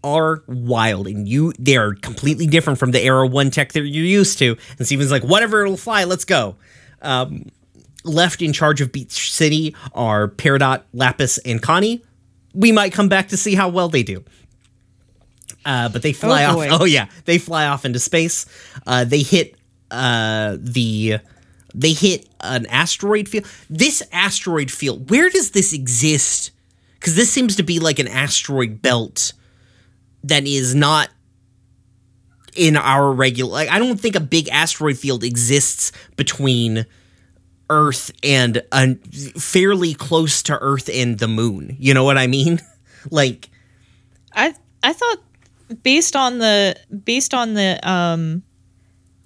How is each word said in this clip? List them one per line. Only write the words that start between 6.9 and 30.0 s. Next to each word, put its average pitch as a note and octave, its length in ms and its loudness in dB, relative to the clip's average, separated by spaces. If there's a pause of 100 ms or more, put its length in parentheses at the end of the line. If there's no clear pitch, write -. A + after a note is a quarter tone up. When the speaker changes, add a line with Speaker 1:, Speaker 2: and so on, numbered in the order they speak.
Speaker 1:
Um, C3+ 440 -4 (580)
left E3+ 380 0
in D#3 100 -2
charge D3+ 300 2
of B2+ 100 -2
Beach - 400 -8
City D#3 420 0 (200)
are G#2+ 340 0
Peridot, C3+ 560 0 (100)
Lapis, B2+ 460 0
and A#2 220 -4
Connie. G#3 420 0 (500)
We G#3+ 200 4
might G3+ 180 2
come G3+ 160 2
back F#3+ 220 2
to G3 80 -4
see G3+ 180 -2
how F#3 140 2
well F3 200 0
they C#3 140 0
do. F#2 200 -8 (1400)
Uh, B2 260 -2
but A2+ 120 -6
they D3+ 100 0
fly G#3+ 340 2
Speaker 2:
Oh, C#3+ 40 4
Speaker 1:
off. E3 60 4
Speaker 2:
boy. D#3 160 -2
Speaker 1:
Oh, E3 140 4
yeah. C#3 200 2 (200)
They E3+ 120 2
fly D#3 300 -2
off C#3+ 180 -4
into B2 140 -2
space. - 480 -2 (400)
Uh, B2+ 180 2
they C#3+ 160 2
hit, E3+ 340 0 (360)
uh, A2 680 -2
the, A2 600 -2 (560)
they D#3 180 2
hit F3+ 340 0 (140)
an A#2 240 -4
asteroid G3+ 640 0
field. G#3 160 -6 (240)
This C4 320 0 (100)
asteroid F3 600 -2
field, C3 400 -4
where D#4+ 180 4
does F#4 220 -2
this G3 200 0
exist? C3 800 0 (500)
'Cause C4+ 140 -4
this A#3 180 2
seems A#3+ 260 0
to F#3+ 60 0
be, E3 160 -2
like, D#3+ 200 0
an B2+ 80 -2
asteroid B2+ 760 -4
belt A#2+ 520 0 (880)